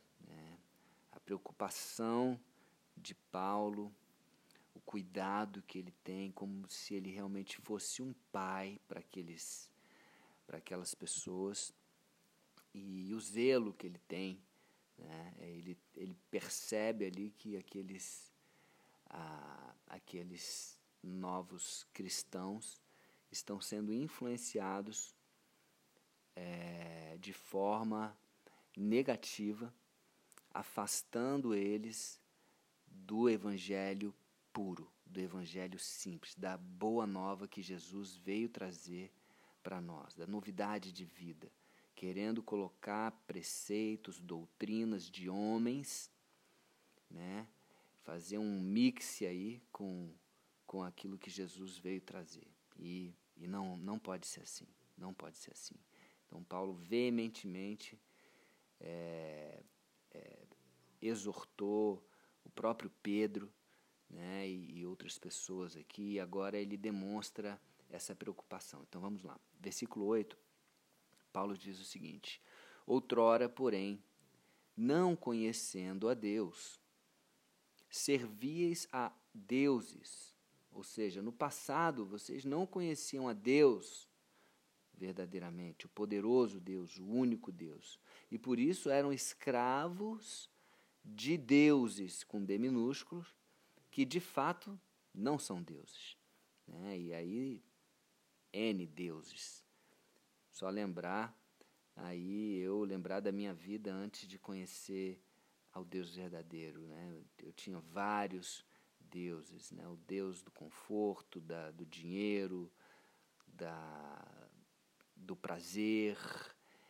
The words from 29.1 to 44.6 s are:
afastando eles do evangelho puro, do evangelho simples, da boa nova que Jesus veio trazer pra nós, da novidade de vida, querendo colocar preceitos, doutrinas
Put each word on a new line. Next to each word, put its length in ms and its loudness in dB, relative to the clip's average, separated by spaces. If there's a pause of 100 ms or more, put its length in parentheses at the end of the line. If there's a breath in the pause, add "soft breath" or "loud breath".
afastando 1000 0
eles 640 0 (680 soft breath)
do 420 4
evangelho 840 2 (400)
puro, 360 -4 (140)
do 160 -6
evangelho 580 -4
simples, 560 -6
da 220 -2
boa 500 2
nova 400 -2
que 140 -10
Jesus 560 -8
veio 320 0
trazer 640 -8 (500 loud breath)
pra 200 -4
nós, 320 -10
da 120 -8
novidade 640 -2
de 120 -10
vida, 480 -12 (420 soft breath)
querendo 480 0
colocar 680 0 (160)
preceitos, 920 -2
doutrinas 920 -2